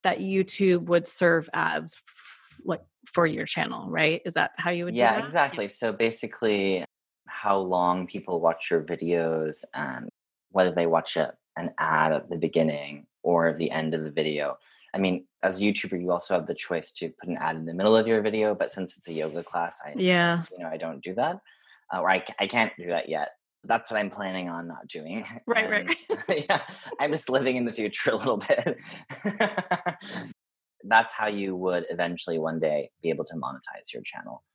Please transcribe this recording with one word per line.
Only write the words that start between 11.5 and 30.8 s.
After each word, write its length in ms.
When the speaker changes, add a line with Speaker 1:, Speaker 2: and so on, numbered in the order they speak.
Speaker 2:
an 220
ad 340
at 180
the 60
beginning 680
or 320
the 160
end 240
of 80
the 80
video. 460
I 40
mean, 260
as 180
a 40
YouTuber, 360
you 100
also 240
have 120
the 80
choice 380
to 180
put 80
an 100
ad 180
in 80
the 100
middle 220
of 120
your 140
video, 320
but 160
since 260
it's 120
a 40
yoga 320
class, 400
I, 120
Speaker 1:
Yeah. 540
Speaker 2:
you 80
know, 100
I 80
don't 260
do 120
that, 240
uh, 60
or 100
I 100
ca-, 200
I 80
can't 280
do 120
that 200
yet. 220
That's 260
what 100
I'm 100
planning 380
on 180
not 220
doing. 360
<laughs> 100
Speaker 1:
Right, 240
right, 160
Speaker 2:
And, 200
Speaker 1:
right. 180
Speaker 2:
<laughs> 40
yeah, 120
I'm 120
just 180
living 260
in 80
the 80
future 380
a 60
little 220
bit. 400
<laughs> 720